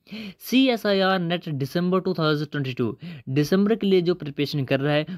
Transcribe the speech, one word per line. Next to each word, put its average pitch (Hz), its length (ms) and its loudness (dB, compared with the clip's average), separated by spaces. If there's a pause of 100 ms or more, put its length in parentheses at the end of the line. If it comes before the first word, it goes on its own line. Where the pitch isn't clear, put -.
(400)
सीएसआईआर 208 800 2
नेट 175 280 -4
दिसंबर 175 520 0
टू 185 140 -2
थाउजेंड 151 360 0
ट्वेंटी 135 220 -4
टू, 120 260 -2 (300)
दिसंबर 190 460 2
के 202 120 -2
लिए 190 140 6
जो 175 140 2
प्रिपरेशन 143 500 -4
कर 135 160 0
रहा 147 140 0
है 151 120 0 (120)